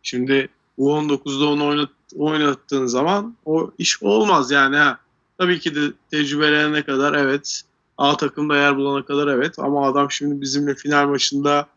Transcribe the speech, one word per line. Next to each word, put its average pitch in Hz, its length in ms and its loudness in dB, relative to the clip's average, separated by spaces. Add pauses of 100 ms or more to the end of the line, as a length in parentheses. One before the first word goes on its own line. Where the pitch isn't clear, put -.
Şimdi 135 460 0 (280)
U 139 160 2
on 151 160 -2
dokuzda 143 400 0
onu 147 160 0
oynat-, 147 520 -4
oynattığın 143 680 -2
zaman 185 500 -2 (100)
o 160 320 -2
iş - 260 -4
olmaz 196 480 2
yani 139 240 4
ha. 143 240 2 (380)
Tabii 180 220 0
ki 156 160 -6
de 147 180 -2 (180)
tecrübelenene 151 720 0
kadar 143 300 0
evet, 143 480 -2 (360)
A 143 200 2
takımda 147 400 -2
yer 143 200 2
bulana 139 280 -2
kadar 143 220 -2
evet 143 320 -2
ama 139 280 0
adam 143 240 0
şimdi 147 300 -4
bizimle 139 340 -2
final 143 320 0
maçında 143 680 0